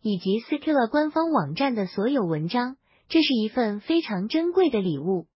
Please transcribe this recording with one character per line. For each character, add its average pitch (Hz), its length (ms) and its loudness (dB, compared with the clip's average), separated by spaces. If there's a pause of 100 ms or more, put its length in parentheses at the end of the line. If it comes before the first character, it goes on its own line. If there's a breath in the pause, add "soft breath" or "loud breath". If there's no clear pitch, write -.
以 208 160 -2
及 196 240 0
Skilla 285 480 0
官 302 220 0
方 320 200 0
网 160 240 0
站 277 200 0
的 202 100 0
所 202 240 -2
有 262 160 0
文 160 240 -2
章， 247 260 -2 (320)
这 330 140 4
是 294 120 2
一 220 140 0
份 214 320 -2
非 330 220 0
常 202 260 -4
珍 330 240 0
贵 349 180 4
的 220 120 0
礼 170 160 0
物。 165 400 -2